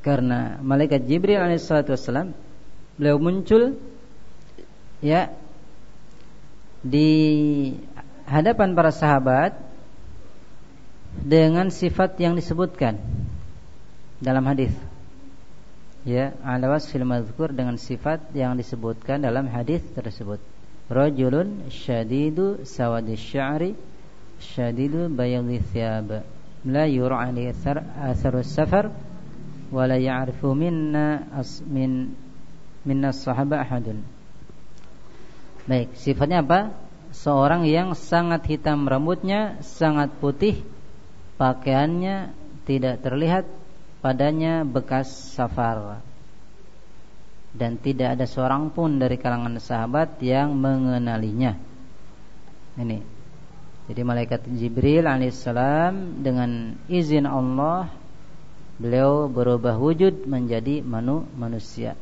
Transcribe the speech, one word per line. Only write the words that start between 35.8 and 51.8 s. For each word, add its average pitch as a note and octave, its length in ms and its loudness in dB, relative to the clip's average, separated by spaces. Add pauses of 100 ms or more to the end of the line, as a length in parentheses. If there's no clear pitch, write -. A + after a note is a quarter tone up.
sifatnya D3+ 480 2
apa? G3 320 2 (400)
Seorang D3 480 4
yang E3 320 4
sangat E3+ 560 2
hitam D3+ 320 2
rambutnya, F3+ 800 0
sangat D3 560 2
putih D3 400 2 (800)
pakaiannya, D3+ 960 2 (320)
tidak C3 320 0
terlihat D#3+ 480 2 (560)
padanya D#3 640 2
bekas C3 400 0 (240)
safar. A2 720 -2 (1500)
Dan A#2 240 -2
tidak B2+ 400 0
ada B2+ 80 2
seorang C3+ 480 0
pun D#3+ 240 2
dari B2+ 180 4
kalangan A#2+ 460 -2
sahabat B2 640 0
yang C#3 320 4
mengenalinya. B2 960 2 (1200)